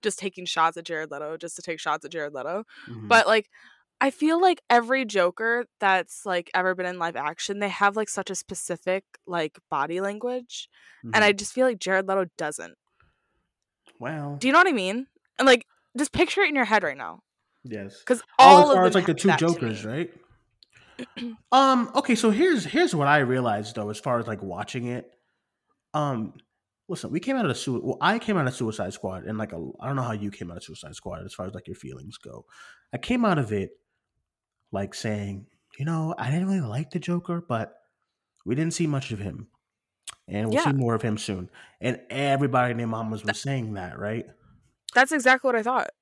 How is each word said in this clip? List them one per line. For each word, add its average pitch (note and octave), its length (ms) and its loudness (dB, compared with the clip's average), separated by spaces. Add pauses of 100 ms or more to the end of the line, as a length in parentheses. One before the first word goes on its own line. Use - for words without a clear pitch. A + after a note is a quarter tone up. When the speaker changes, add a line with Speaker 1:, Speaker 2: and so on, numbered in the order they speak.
Speaker 1:
just G#3 160 -4
taking F#3 260 -8
shots E3 320 0
at E3+ 80 -14
Jared D#3 260 -8
Leto D3+ 280 -10
just E3 180 -12
to F3 60 -16
take E3 180 -8
shots D#3 240 -4
at D3 80 -12
Jared D3+ 220 -10
Leto. D#3+ 300 -8 (240)
Speaker 2:
Mm-hmm. A2+ 200 -12
Speaker 1:
But, A3+ 180 6
like, G#3+ 220 2 (520)
I C#4 100 2
feel D#4+ 300 0
like F#4 300 4
every A#3+ 340 2
Joker A3 640 0 (140)
that's, F#3+ 440 0
like, F3+ 300 -4
ever F#3 200 2
been F3+ 120 -6
in F3+ 140 -8
live E3 160 -4
action, D#3 420 -6
they G3+ 100 -2
have, G3+ 280 2
like, G#3+ 120 -4
such - 220 -8
a F#3+ 60 -6
specific, - 680 -6 (220)
like, E3+ 320 -4 (120)
body D#3+ 300 -2
language. A#3+ 680 -8 (340)
And A#2 140 -10
Speaker 2:
Mm-hmm. G#3+ 80 6
Speaker 1:
I G#3 80 6
just G3+ 200 -4
feel B3+ 140 2
like A#3 140 0
Jared F#3+ 280 0
Leto F#3+ 180 0 (100)
doesn't. D3+ 400 -8 (1200)
Speaker 2:
Well. D3 380 -8
Speaker 1:
Do F3+ 100 -2
you C4 60 4
know D#4+ 80 8
what F#4+ 80 8
I E4+ 40 2
mean? G#3+ 340 -2 (320)
And, C4+ 80 4
like, B3 200 6 (300)
just C#4+ 160 -2
picture F#4 300 2
it F4+ 60 4
in D4+ 60 -2
your C4+ 100 2
head G#3 180 2
right C#3+ 140 -4
now. F2 260 -12 (420)
Speaker 2:
Yes. G2+ 400 -12
Speaker 1:
'Cause B3 180 0 (160)
Speaker 2:
Oh, C4 100 12
as C#4 60 12
Speaker 1:
all D4 160 10
of C4+ 60 6
Speaker 2:
far F#3 100 4
as, F#3 60 4
Speaker 1:
them F#3+ 80 4
Speaker 2:
like, F3+ 60 0
the E3+ 60 2
Speaker 1:
have D3+ 60 -2
Speaker 2:
two G3 100 2
Speaker 1:
that D#3 120 4
to E3 60 2
Speaker 2:
Jokers, A2+ 380 -2
Speaker 1:
me. A2 80 -8
Speaker 2:
right? E3 260 -6
Speaker 1:
<clears throat> - 1200 -18 (140)
Speaker 2:
Um, B3+ 420 6
okay, C4+ 200 2
so A3 160 4
here's, B3+ 340 2
here's D4 300 0
what C#3+ 140 2
I D3+ 100 6
realized, A#2+ 580 0
though, G#2 140 -6
as G#2+ 80 -8
far B2 200 -2
as, A2 80 -4
like, G#2 160 -8
watching G2 440 -8
it. A#2+ 240 -8 (840)
Um, C3+ 400 -4 (540)
listen, - 220 -8
we D3 100 -4
came C4+ 160 -4
out A#3+ 80 0
of E3 40 2
the B2 60 0
sui-, B2 280 -4
well, - 180 -4
I G3 180 2
came A3 180 -2
out D3+ 100 0
of B2+ 80 -4
Suicide G#2+ 380 -6
Squad, F#2 320 -10
and, A2 140 -6
like, G#2+ 140 -8
a, E2 180 -10 (100)
I - 60 -10
don't C#3 100 -4
know C3 60 -2
how A#2+ 100 -4
you G2+ 180 -6
came F#2+ 200 -12
out E2+ 80 -14
of - 60 -16
Suicide - 300 -18
Squad F2+ 300 -12
as F#2+ 100 -16
far F#2 120 -10
as, G#2 80 -12
like, F2+ 120 -14
your D#2 100 -12
feelings C2+ 420 -16
go. A#1+ 260 -18 (480)
I B2 60 -8
came A#3+ 260 -2
out F#3 140 2
of A2 140 -2
it, G2 180 -2 (1040)
like, G2 220 -6
saying, G2+ 520 -8 (320)
"You C#3 80 -6
know, D#3+ 320 -4
I - 120 -4
didn't F3 180 -2
really F#3+ 120 0
like C3 300 -4
the F3+ 80 -6
Joker, F3 480 -4
but A2+ 280 -4 (720)
we G#2 100 -2
didn't D#3+ 200 -2
see E3+ 120 -2
much C#3 260 -4
of G#2 60 -8
him. G2+ 300 -10 (800)
And A2 240 -4
we'll A#2+ 120 2
see D#3 80 2
Speaker 1:
Yeah. - 60 0
Speaker 2:
more A#2+ 180 2
of A2 80 -2
him A2 140 -2
soon." F#2 340 -8 (300)
And A#2+ 300 -4
everybody C3+ 640 0
and A#2 80 -4
their A#2 60 -2
mamas A2+ 380 -6
was - 120 -6
Speaker 1:
Tha- - 40 -12
Speaker 2:
saying A#2+ 340 -4
that, F2+ 240 -10
right? G#2+ 280 -6 (680)
Speaker 1:
That's C4 180 4
exactly C4 360 2
what A#3+ 80 0
I A3 60 0
thought. B3 280 -2 (120)